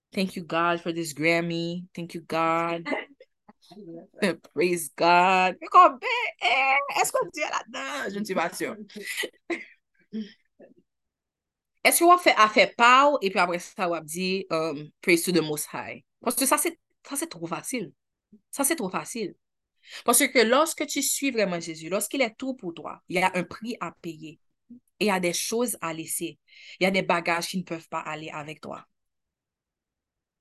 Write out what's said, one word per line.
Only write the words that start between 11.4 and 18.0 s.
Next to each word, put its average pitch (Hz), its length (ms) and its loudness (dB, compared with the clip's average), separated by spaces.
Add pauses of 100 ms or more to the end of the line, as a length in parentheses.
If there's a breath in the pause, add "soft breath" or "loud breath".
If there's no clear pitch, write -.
Est-ce 302 200 4
qu'on 349 140 10
fait, 349 180 4
a 214 140 6
fait 208 260 4
pas, 262 460 8
et 196 80 -2
puis 196 80 -2
après 180 220 2
ça, - 280 -6
on 175 40 0
va 165 100 -2
dire, 185 480 -4
um, 156 400 -4 (120)
praise 170 200 4
to 190 100 -2
the 165 100 6
Most 151 300 -4
High? 123 320 -12 (160)
Parce 240 160 -4
que 262 120 0
ça, 294 100 4
c'est, 339 220 -4 (280)
ça, 277 80 -10
c'est 320 120 -6
trop 170 180 -12
facile. 165 460 -8 (580)